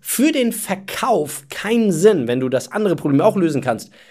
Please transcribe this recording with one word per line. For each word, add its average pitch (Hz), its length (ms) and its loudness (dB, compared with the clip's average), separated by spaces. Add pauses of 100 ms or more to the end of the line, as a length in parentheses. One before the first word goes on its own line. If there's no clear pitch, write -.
für 302 320 0
den 247 200 0
Verkauf 196 960 -4
keinen 220 440 0
Sinn, 160 360 4
wenn 123 120 0
du 131 80 -2
das 123 220 -2
andere 196 260 0
Problem 143 240 2
auch 214 160 2
lösen 160 260 0
kannst, 113 280 -4 (200)